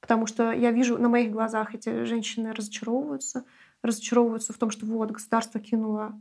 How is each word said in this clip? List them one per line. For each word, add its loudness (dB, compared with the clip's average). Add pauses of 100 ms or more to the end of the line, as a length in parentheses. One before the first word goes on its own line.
Потому 2
что 0
я 4
вижу, 4
на 4
моих 4
глазах -2
эти -4
женщины -4
разочаровываются, -4 (380)
разочаровываются 2
в -12
том, 0
что -8
вот, -2
государство -2
кинуло -2